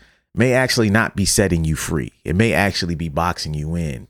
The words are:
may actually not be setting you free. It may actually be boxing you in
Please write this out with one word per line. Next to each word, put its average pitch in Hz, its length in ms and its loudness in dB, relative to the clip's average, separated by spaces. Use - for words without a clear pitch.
may 127 200 2
actually 123 360 2
not 104 280 2
be 101 80 0
setting 87 400 2
you 78 100 0
free. 73 380 -4
It 78 140 -2
may 110 160 2
actually 90 420 0
be 82 140 -4
boxing 82 440 -4
you 76 220 -4
in 78 340 -6